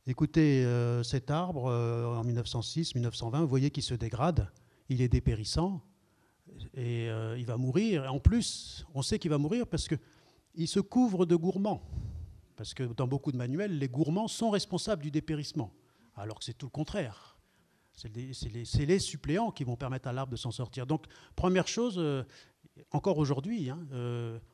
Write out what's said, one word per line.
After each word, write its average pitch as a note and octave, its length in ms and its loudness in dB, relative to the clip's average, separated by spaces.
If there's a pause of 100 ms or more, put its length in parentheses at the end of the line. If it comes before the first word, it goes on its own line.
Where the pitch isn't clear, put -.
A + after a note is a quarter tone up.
Écoutez, C#3 600 4
euh, A#2+ 360 2
cet B2 300 -2
arbre, D#3 360 0
euh, A#2+ 500 0
en A#2+ 80 -2
mille A#2+ 100 0
neuf A#2 120 -2
cent A#2 140 -2
six, D#3+ 320 -2
mille A#2+ 120 0
neuf A2+ 100 -2
cent A#2 140 -4
vingt, B2+ 100 0
vous E3 80 2
voyez C3+ 240 4
qu'il - 120 -4
se - 100 -4
dégrade, A#2 580 0 (380)
il B2+ 120 2
est B2+ 60 6
dépérissant B2+ 720 2 (920)
et, A#2+ 340 -2
euh, A2+ 320 -4
il B2 60 -6
va A#2 100 -4
mourir. C3+ 580 2
En C#3+ 60 -2
plus, - 760 2
on C#3 80 -2
sait G#3+ 160 0
qu'il E3+ 120 -2
va D3+ 80 4
mourir F3 280 0
parce - 220 -4
que E3 80 0 (600)
il E3 120 -2
se G3 140 2
couvre G3 440 4
de F3 120 6
gourmands. » F#3+ 520 0 (680)
Parce - 160 -10
que C3+ 100 -4
dans B2 240 -2
beaucoup C#3 240 -2
de B2+ 60 -2
manuels, D3+ 420 -2
les C3+ 80 0
gourmands D3+ 400 0
sont A3+ 220 0
responsables F#3+ 540 -2
du D3+ 60 -4
dépérissement, D3 640 -2 (460)
alors G#2+ 200 -8
que - 60 -12
c'est A#2 140 -10
tout - 80 -10
le B2+ 60 -10
contraire. D3 640 -6 (560)
C'est A2+ 200 -14
les, B2+ 200 -8
c'est - 160 -8
les, A2+ 160 -8
c'est - 200 2
les F3+ 140 6
suppléants F3 520 0
qui - 120 -6
vont B2 140 -2
permettre C3 320 -4
à - 20 -2
l'arbre C3 220 -4
de A2+ 40 -6
s'en A#2 140 -4
sortir. B2 340 -6
Donc, D3+ 200 -2 (320)
première F#3 320 2
chose, A#3 280 0
euh, D3 260 0 (680)
encore D3+ 280 2
aujourd'hui, D3 500 0
hein, C#3 100 -6 (120)
euh, A#2+ 480 -4 (140)